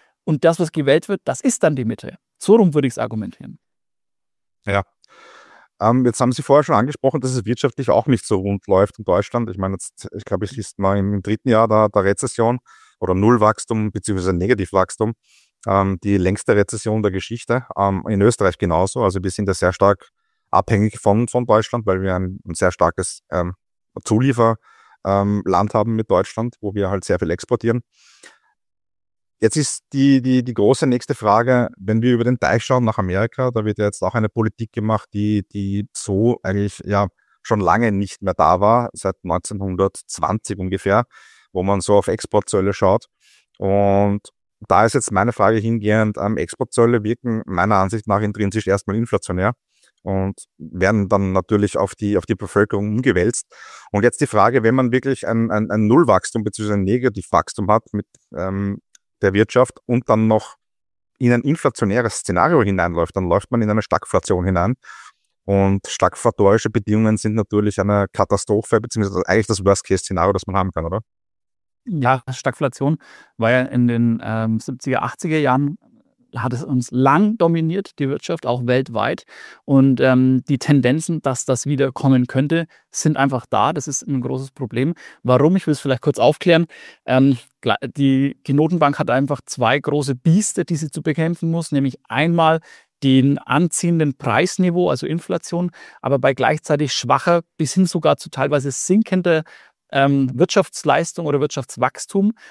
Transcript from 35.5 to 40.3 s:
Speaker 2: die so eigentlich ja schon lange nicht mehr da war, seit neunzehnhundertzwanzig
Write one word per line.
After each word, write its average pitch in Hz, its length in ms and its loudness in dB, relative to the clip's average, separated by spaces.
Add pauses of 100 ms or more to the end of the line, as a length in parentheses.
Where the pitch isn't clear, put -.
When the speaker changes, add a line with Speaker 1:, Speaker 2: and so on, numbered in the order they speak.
Speaker 2:
die 101 400 -4
so 107 500 0
eigentlich 101 440 -4
ja 101 220 0 (340)
schon 107 180 0
lange 101 320 2
nicht 98 300 -4
mehr 98 100 -2
da 87 280 2
war, 113 340 2
seit 95 280 -6
neunzehnhundertzwanzig 92 1300 -4